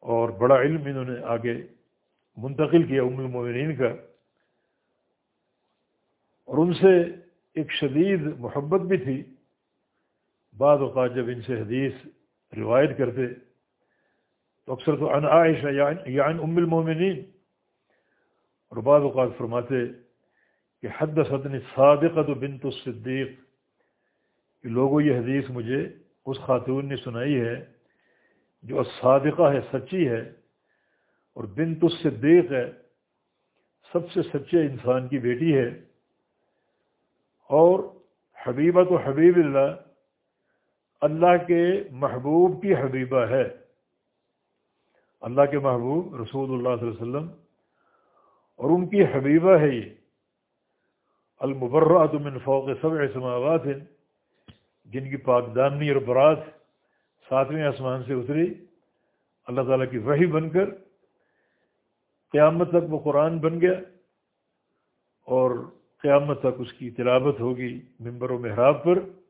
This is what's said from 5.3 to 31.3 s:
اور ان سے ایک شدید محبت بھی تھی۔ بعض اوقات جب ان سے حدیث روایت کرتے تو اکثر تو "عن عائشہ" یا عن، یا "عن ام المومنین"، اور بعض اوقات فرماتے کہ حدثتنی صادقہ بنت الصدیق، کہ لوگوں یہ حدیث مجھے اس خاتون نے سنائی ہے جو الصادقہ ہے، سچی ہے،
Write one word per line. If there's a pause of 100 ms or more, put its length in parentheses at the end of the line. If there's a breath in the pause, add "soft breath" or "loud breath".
اور
ان
سے (520)
ایک
شدید (180)
محبت
بھی
تھی۔ (1300)
بعض
اوقات
جب
ان
سے
حدیث (640)
روایت
کرتے (1300)
تو
اکثر
تو
"عن
عائشہ"
یا
عن، (120)
یا
"عن
ام
المومنین"، (1500)
اور
بعض
اوقات (100)
فرماتے (1080)
کہ (100)
حدثتنی (160)
صادقہ
بنت
الصدیق، (1300)
کہ
لوگوں
یہ
حدیث
مجھے (380)
اس
خاتون
نے
سنائی
ہے (920)
جو
الصادقہ
ہے، (120)
سچی
ہے، (1120)